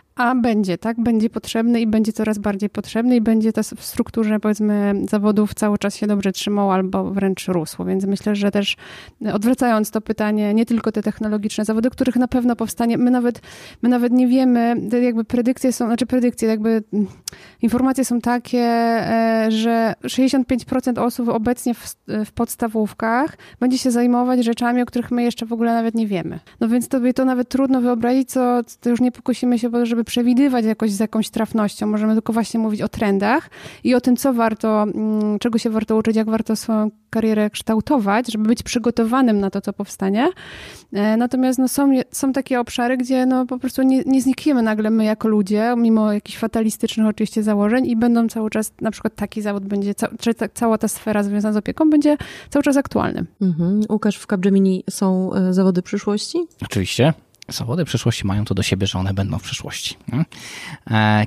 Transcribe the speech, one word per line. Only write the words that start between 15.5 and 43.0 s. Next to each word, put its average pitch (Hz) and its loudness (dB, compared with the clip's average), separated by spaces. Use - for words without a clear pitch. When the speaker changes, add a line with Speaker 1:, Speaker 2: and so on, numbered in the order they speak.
Speaker 1:
są, 247 -2
znaczy 233 0
predykcje, 240 0
jakby, 220 0
mm, 196 0
informacje 254 2
są 240 -2
takie, 240 0
e, 226 2
że 226 2
sześćdziesiąt 262 0
pięć 240 -2
procent 247 -2
osób 240 -2
obecnie 233 0
w - -10
s-, - -16
w - -18
podstawówkach 226 -2
będzie 254 2
się 254 0
zajmować 247 2
rzeczami, 240 0
o 247 0
których 240 -4
my 240 0
jeszcze 233 -2
w 220 -6
ogóle 233 0
nawet 226 0
nie 226 0
wiemy. 165 -4
No 226 0
więc 240 0
sobie 254 2
to 262 0
nawet 254 0
trudno 262 2
wyobrazić, 247 0
co, 247 0
to - -2
już 240 2
nie 254 2
pokusimy 247 -2
się, 240 -2
bo 240 0
żeby 233 0
przewidywać 247 2
jakoś 220 0
z 196 -4
jakąś 220 0
trafnością. 214 -2
Możemy 214 0
tylko 220 0
właśnie 226 -2
mówić 220 -2
o 165 -4
trendach 202 0
i 247 4
o 247 4
tym, 247 4
co 262 0
warto, 220 0
mm, 214 0
czego 226 0
się 226 0
warto 220 0
uczyć, 220 2
jak 220 0
warto 220 0
swoją 214 -2
karierę 220 0
kształtować, 220 0
żeby 214 0
być 233 2
przygotowanym 233 2
na 196 0
to, 202 -6
co 202 -6
powstanie. 202 -2
E, 214 2
natomiast, 254 0
no, 262 2
są 277 2
je-, 254 2
są 269 -2
takie 262 -2
obszary, 240 -2
gdzie, 254 2